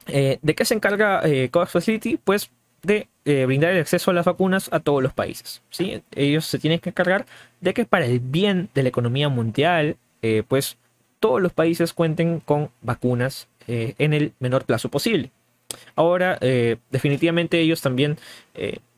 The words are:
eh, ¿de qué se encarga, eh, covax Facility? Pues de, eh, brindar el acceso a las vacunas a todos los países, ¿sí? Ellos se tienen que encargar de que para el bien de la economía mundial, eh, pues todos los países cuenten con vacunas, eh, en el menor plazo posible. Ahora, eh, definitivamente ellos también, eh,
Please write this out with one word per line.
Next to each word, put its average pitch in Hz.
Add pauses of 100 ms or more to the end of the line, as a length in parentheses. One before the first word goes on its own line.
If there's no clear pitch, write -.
eh, 135
¿de 151
qué 247
se 240
encarga, 202
eh, 131
covax 175
Facility? 220
Pues 202 (320)
de, 202 (160)
eh, 135
brindar 143
el 180
acceso 180
a -
las 170
vacunas 185
a 165
todos 143
los 127
países, -
¿sí? - (100)
Ellos 143
se -
tienen 165
que -
encargar 185 (340)
de 185
que 233
para 175
el 123
bien 175
de 135
la 127
economía 127
mundial, 147 (260)
eh, 110
pues 135 (420)
todos 220
los 175
países 165
cuenten 165
con 147 (120)
vacunas, 123 (180)
eh, 113
en 151
el 147
menor 127
plazo 117
posible. 190 (640)
Ahora, 175
eh, 120 (160)
definitivamente 165
ellos 160
también, 147 (360)
eh, - (200)